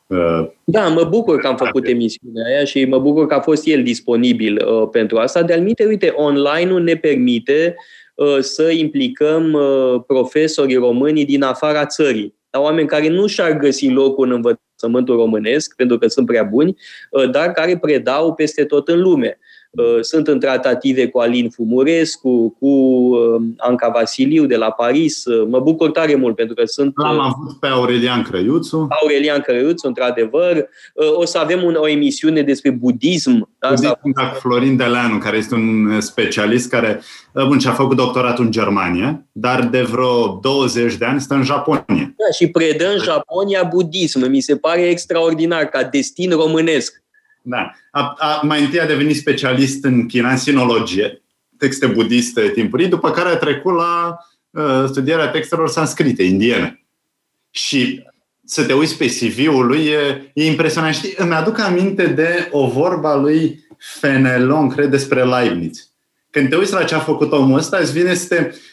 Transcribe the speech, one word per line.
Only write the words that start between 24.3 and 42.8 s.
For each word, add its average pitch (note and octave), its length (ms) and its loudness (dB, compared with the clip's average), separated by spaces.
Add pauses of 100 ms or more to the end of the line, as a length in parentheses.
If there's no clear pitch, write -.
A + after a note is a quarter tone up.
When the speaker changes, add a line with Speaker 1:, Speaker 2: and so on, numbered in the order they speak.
Speaker 2:
de B2 100 2
la A2 160 0
Paris. C#3 540 0
Uh, A2+ 240 0
mă B2+ 100 2
bucur D#3+ 320 2
tare D#3 240 0
mult B2 200 0
pentru A2+ 200 -4
că A#2+ 100 -2
sunt, C#3 320 -2
Speaker 1:
L-am D3+ 200 -2
Speaker 2:
uh, D3 60 0
Speaker 1:
avut - 360 -6
pe D3 80 -4
Aurelian B2 540 0
Crăiuțu. D3 640 -2 (140)
Speaker 2:
Aurelian D3 400 2
Crăiuțu, C#3 460 0
într-adevăr. B2 680 0 (380)
Uh, D#3 240 2
o E3+ 80 2
să E3+ 120 -2
avem E3+ 260 0
un, E3+ 160 2
o D3+ 100 2
emisiune D3 520 2
despre C#3 280 0
budism. B2 800 0 (100)
Asta C3+ 420 0
Speaker 1:
Budism, C#3 200 -2
da, B2+ 80 -2
cu C3+ 100 -10
Florin B2+ 380 0
Deleanu, A#2+ 400 0
care G#2 200 -4
este G#2+ 180 -4
un, A2 300 0
uh, G#2+ 160 0
specialist G#2+ 680 -2
care, A2+ 320 -2 (320)
uh, C3+ 140 -2
bun, C#3 120 4
și-a C3 120 0
făcut C3 240 2
doctoratul B2 500 0
în A2 60 0
Germania, G2 800 -2
dar B2 360 -2
de B2+ 140 0
vreo A#2 600 0
douăzeci A#2+ 540 0
de A2+ 100 -6
ani C3+ 160 -2
stă - 120 -6
în C#3 100 2
Japonia. C#3+ 420 -2 (320)
Speaker 2:
Da, G#3 180 0
și E3+ 160 2
predă D#3+ 400 0